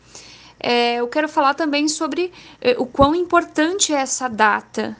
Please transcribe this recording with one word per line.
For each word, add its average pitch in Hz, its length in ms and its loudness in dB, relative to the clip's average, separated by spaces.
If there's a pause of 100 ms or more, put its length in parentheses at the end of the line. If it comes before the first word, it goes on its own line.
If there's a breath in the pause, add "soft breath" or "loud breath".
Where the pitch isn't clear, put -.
(600 loud breath)
é, 240 380 0
eu 240 100 -2
quero 302 220 -2
falar 285 240 2
também 294 340 0
sobre, 320 460 -4 (260 loud breath)
é, - 180 2
o 262 80 -2
quão 277 300 2
importante 339 800 0
é 285 40 0
essa 262 300 -4
data, 214 720 0